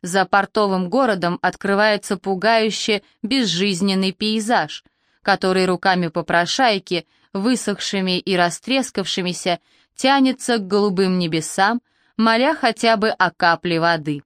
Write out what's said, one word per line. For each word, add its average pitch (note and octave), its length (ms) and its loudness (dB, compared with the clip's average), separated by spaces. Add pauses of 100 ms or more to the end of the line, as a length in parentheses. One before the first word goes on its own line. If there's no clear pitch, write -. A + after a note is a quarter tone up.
За F#3 220 0
портовым G3 640 0
городом F#3+ 520 0
открывается G3+ 760 0
пугающе G#3 840 0 (220)
безжизненный G3 880 0
пейзаж, G#3+ 720 -2 (400)
который F#3+ 420 2
руками F3+ 440 0
попрошайки, F3 1000 -2 (240)
высохшими G3 880 -2
и F#3+ 160 -2
растрескавшимися, F3+ 1200 -2 (360)
тянется C4 600 2
к G3 100 -4
голубым F#3+ 500 2
небесам, F3+ 640 -2 (360)
моля A#3 360 2
хотя A3+ 440 0
бы G#3+ 120 0
о F3+ 220 0
капле E3+ 480 0
воды. D#3 460 -2